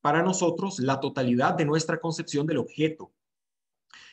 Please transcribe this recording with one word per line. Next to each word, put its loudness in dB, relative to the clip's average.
para 4
nosotros 0
la 0
totalidad 2
de 0
nuestra 0
concepción -4
del 0
objeto, -4